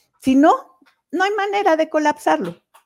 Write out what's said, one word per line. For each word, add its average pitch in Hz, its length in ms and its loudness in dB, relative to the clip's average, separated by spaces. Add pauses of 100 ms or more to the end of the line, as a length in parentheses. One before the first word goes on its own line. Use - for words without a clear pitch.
(220)
Si 262 140 0
no, 339 440 2 (320)
no 349 120 -2
hay 403 120 -2
manera 392 400 0
de 311 140 -2
colapsarlo. 302 680 -2 (300)